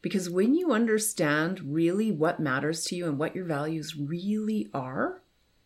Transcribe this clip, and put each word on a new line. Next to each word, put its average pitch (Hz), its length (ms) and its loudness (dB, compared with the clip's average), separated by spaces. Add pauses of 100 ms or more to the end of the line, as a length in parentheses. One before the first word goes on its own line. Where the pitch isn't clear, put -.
Because 175 260 -2
when 196 240 4
you 349 180 4
understand 185 1000 2
really 180 380 2
what 160 280 0
matters 147 460 0
to 185 100 -4
you 175 120 -4
and 143 100 -2
what 156 180 -2
your 180 100 -4
values 156 520 -4
really 208 760 -2
are, 151 520 -4 (420)